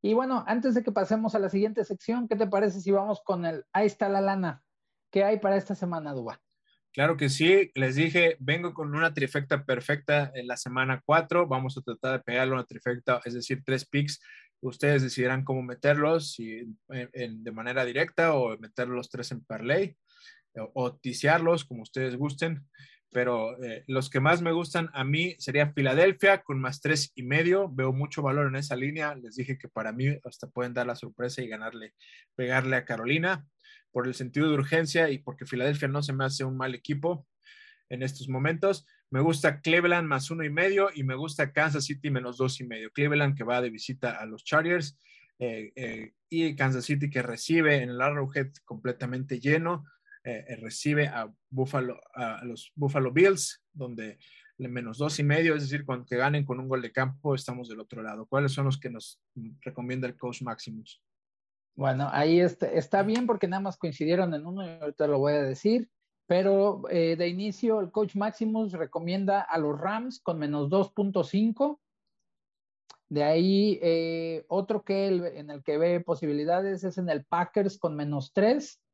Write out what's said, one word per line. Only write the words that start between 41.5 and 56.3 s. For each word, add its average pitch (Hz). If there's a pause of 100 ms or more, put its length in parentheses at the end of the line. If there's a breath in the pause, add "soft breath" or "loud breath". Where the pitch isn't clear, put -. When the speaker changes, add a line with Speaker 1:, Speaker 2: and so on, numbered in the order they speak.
Speaker 2:
Kansas 147
City 151
menos 127
dos 131
y -
medio. 110
Cleveland 147
que 127
va 120
de 123
visita 113
a 110
los 110
Chargers, 160 (440 soft breath)
eh, 113
eh, 113 (160)
y 165
Kansas 131
City 143
que 131
recibe 143
en 123
el 123
Arrowhead 139 (120)
completamente 127
lleno, 156 (380 loud breath)
eh, 117
eh, 123
recibe 147
a 117 (160)
Buffalo, 131 (160)
a 117
los 120
Buffalo 139
Bills, 180
donde 113 (400 soft breath)
le 123
menos 120
dos 147
y 151
medio, 156
es 143
decir, 143
con 123
que 123
ganen 143